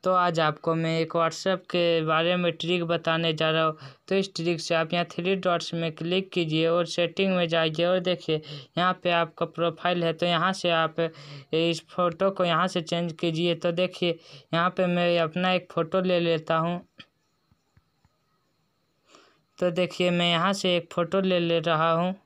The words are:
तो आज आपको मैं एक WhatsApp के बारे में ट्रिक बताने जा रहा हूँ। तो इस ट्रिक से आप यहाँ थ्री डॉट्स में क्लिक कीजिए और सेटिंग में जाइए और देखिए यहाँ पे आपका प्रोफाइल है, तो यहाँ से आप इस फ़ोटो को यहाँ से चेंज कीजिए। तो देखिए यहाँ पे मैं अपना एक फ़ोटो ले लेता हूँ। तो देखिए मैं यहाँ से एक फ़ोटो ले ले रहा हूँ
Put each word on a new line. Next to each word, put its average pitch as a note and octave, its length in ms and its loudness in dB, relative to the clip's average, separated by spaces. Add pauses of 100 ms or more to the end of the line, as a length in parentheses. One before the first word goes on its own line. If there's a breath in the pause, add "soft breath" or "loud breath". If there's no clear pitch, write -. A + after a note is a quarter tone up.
तो F#3 80 2
आज F3 280 2
आपको D#3 340 0
मैं E3 160 0 (100)
एक D#3+ 120 -2
WhatsApp E3+ 580 0
के F3+ 100 0 (220)
बारे D#3+ 340 2
में F3 160 0
ट्रिक E3+ 320 -2
बताने E3 480 0
जा D#3 180 0
रहा D#3+ 140 2
हूँ। D#3 120 -2 (320 loud breath)
तो F#3+ 60 -2
इस F#3+ 200 0
ट्रिक E3 260 -2
से E3+ 140 -2
आप D#3+ 180 0
यहाँ F3 140 0
थ्री F3 300 -2
डॉट्स F3+ 380 -2
में E3 180 -2
क्लिक F3+ 400 -4
कीजिए D#3+ 360 0
और E3+ 180 2
सेटिंग F3 500 0
में F3 120 2
जाइए E3 360 0
और F#3 160 2
देखिए F3 400 -2 (360 loud breath)
यहाँ F3+ 160 2 (100)
पे F3 80 0
आपका E3+ 380 0
प्रोफाइल E3+ 560 -2
है, E3 80 2
तो D#3+ 140 -2
यहाँ F3 260 2
से F3+ 180 -2
आप D#3+ 300 0
इस D#3+ 880 -2
फ़ोटो F3+ 420 0
को F#3+ 140 -2
यहाँ E3+ 240 2
से F3+ 140 -2
चेंज E3+ 300 -4
कीजिए। E3+ 440 0
तो E3+ 160 -2
देखिए F3+ 460 -2 (360 loud breath)
यहाँ E3+ 160 2
पे F#3 160 0
मैं F3 320 2
अपना F3 340 0
एक F3+ 200 -2
फ़ोटो E3+ 300 0
ले F3+ 180 2
लेता E3 380 0
हूँ। E3+ 220 -2 (2750 soft breath)
तो F3+ 140 2
देखिए F3+ 380 0
मैं F3 200 2
यहाँ F3 240 2
से F#3 220 0
एक E3+ 160 -4
फ़ोटो F3 280 0
ले F#3 200 2
ले E3 200 2
रहा E3 320 2
हूँ F3 220 0 (120)